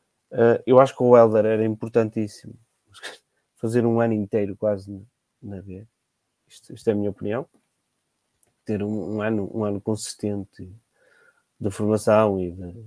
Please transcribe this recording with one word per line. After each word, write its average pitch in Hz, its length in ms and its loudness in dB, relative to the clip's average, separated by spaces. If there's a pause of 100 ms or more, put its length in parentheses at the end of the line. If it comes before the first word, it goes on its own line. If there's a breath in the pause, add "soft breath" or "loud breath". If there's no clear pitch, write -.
(300)
Eh, 117 360 2
eu 127 120 6
acho 131 180 4
que - 60 -2
o 123 140 8
Helder 110 300 6
era 110 180 0
importantíssimo. 110 920 -4 (380)
<laughs> - 320 -18 (320)
Fazer 117 300 0
um 117 140 2
ano 117 140 2
inteiro 101 420 -2
quase 101 340 -4
na, 101 680 -18
na 92 60 -14
B. 98 240 -16 (600)
Isto, - 280 -20
isto - 140 -6
é 113 40 2
a 101 40 0
minha 104 140 -2
opinião. 104 360 -8 (1160)
Ter 104 180 -4
um, 104 340 -6
um 104 60 -4
ano, 107 300 -2
um 110 120 -4
ano 101 160 -4
consistente 101 920 -8 (880 soft breath)
de 107 120 -4
formação 107 680 2
e 87 120 -6
de, 90 200 -14 (140)